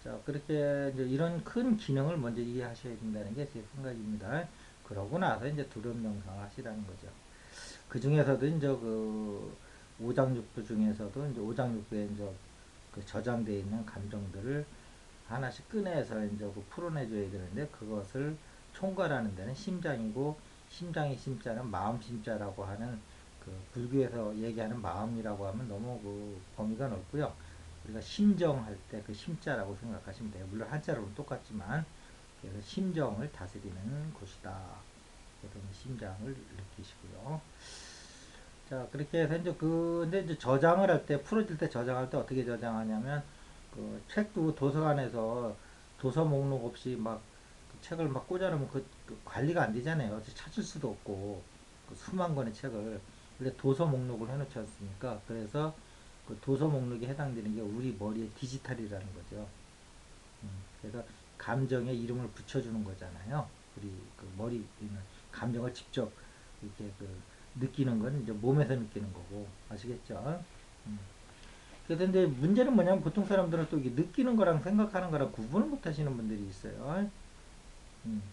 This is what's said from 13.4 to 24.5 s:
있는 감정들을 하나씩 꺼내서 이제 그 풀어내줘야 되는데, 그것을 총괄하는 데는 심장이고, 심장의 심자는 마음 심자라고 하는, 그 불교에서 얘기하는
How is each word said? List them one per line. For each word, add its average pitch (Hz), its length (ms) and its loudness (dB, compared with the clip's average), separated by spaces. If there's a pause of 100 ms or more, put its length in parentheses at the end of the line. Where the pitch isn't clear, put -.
있는 107 260 -2
감정들을 101 800 -4 (640)
하나씩 127 400 -4
꺼내서 139 560 2
이제 104 180 -2 (100)
그 101 160 -8
풀어내줘야 120 600 0
되는데, 101 360 -4
그것을 110 680 -4 (380)
총괄하는 156 640 0
데는 104 200 -4
심장이고, 147 840 -2 (320)
심장의 156 480 -2
심자는 123 540 -4
마음 104 300 0
심자라고 104 640 -4
하는, 107 340 -4 (440)
그 92 80 -10 (220)
불교에서 120 640 2
얘기하는 113 440 -2